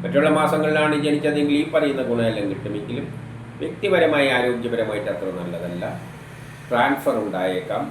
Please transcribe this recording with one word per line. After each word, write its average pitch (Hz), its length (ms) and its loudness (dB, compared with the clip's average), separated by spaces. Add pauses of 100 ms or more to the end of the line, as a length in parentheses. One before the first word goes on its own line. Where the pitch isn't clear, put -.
മറ്റുള്ള 147 340 4
മാസങ്ങളിലാണ് 151 560 4 (120)
ജനിച്ചതെങ്കിൽ 147 560 2
ഈ - 20 2 (100)
പറയുന്ന 139 360 2
ഗുണമെല്ലാം 110 420 0
കിട്ടുമെങ്കിലും, 107 560 -6 (540)
വ്യക്തിപരമായി, 160 720 4
ആരോഗ്യപരമായിട്ട് 117 800 0
അത്ര 92 260 -4
നല്ലതല്ല. 87 440 -6 (840)
ട്രാൻസ്ഫർ 127 540 2
ഉണ്ടായേക്കാം. 92 680 -2